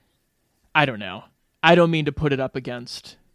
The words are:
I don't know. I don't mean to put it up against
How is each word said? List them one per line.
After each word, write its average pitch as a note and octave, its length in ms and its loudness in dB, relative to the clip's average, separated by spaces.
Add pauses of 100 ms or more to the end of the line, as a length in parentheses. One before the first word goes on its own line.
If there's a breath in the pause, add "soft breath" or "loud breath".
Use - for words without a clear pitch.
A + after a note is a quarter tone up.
(760)
I D3+ 120 4
don't A2+ 140 -8
know. G2 240 -12 (380)
I E3 120 6
don't E3+ 160 4
mean D#3 160 -2
to D3 60 -4
put D3+ 200 -2
it C3 80 -4
up C3 160 -8
against B2 600 -14 (180)